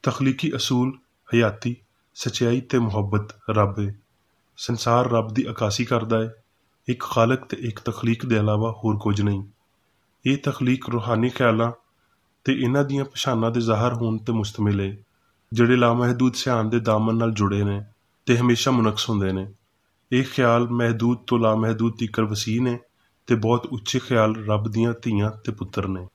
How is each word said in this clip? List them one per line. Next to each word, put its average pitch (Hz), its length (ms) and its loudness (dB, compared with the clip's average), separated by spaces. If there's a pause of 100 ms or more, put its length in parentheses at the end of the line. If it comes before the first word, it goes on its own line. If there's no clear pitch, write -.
ਤਖਲੀਕੀ 135 540 -2
ਅਸੂਲ, 127 420 -2 (360)
ਹਯਾਤੀ, 117 420 0 (380)
ਸੱਚਾਈ 120 460 -2
ਤੇ 127 180 -2
ਮੁਹੱਬਤ 104 560 -2 (160)
ਰੱਬ 104 300 2
ਹੈ। 101 200 -6 (560)
ਸੰਸਾਰ 120 540 0
ਰੱਬ 113 240 0
ਦੀ 120 160 -2
ਅਕਾਸੀ 107 340 -2
ਕਰਦਾ 113 380 0
ਹੈ। 113 120 -6 (540)
ਇੱਕ 120 140 -4
ਖਾਲਕ 123 420 2
ਤੇ - 160 -6
ਇੱਕ 117 200 -8
ਤਖਲੀਕ 117 460 -2
ਦੇ 117 100 2
ਇਲਾਵਾ 107 340 2
ਹੋਰ 107 260 -2
ਕੁਝ 104 260 0
ਨਹੀਂ। 101 220 0 (840)
ਇਹ 139 120 0
ਤਖਲੀਕ 131 500 -2
ਰੂਹਾਨੀ 117 400 0
ਖਿਆਲਾਂ 117 440 2 (720)
ਤੇ 131 100 2
ਇਹਨਾਂ 131 300 2
ਦੀਆਂ 139 200 -2
ਪਛਾਣਾਂ 117 460 -2
ਦੇ 120 100 -2
ਜ਼ਾਹਰ 117 340 2
ਹੋਣ 113 240 -2
ਤੇ 107 140 -6
ਮੁਸ਼ਤਮਿਲ 104 480 0
ਹੈ, 98 160 -4 (560)
ਜਿਹੜੇ 117 240 6
ਲਾਮਹਿਦੂਦ 123 580 2
ਸਿਆਣ 117 300 0
ਦੇ 113 160 0
ਦਾਮਨ 110 360 2
ਨਾਲ 113 160 0
ਜੁੜੇ 101 320 0
ਨੇ 101 200 -4 (420)
ਤੇ 120 120 4
ਹਮੇਸ਼ਾ 120 320 2
ਮੁਨਕਸ 113 400 0
ਹੁੰਦੇ 98 220 0
ਨੇ। 95 200 -6 (600)
ਇਹ 131 120 2
ਖਿਆਲ 120 440 2
ਮਹਿਦੂਦ 117 580 0
ਤੋਂ 120 120 2
ਲਾਮਹਿਦੂਦ 113 600 2
ਤੀਕਰ 110 260 -2
ਵਸੀਹ 110 380 -2
ਨੇ 120 160 -2 (480)
ਤੇ 120 80 2
ਬਹੁਤ 113 320 0
ਉੱਚੇ 123 320 -4
ਖਿਆਲ 110 480 2
ਰੱਬ 107 220 0
ਦੀਆਂ 113 340 0
ਧੀਆਂ 107 280 0
ਤੇ 107 220 -8
ਪੁੱਤਰ 95 360 -6
ਨੇ। 92 260 -6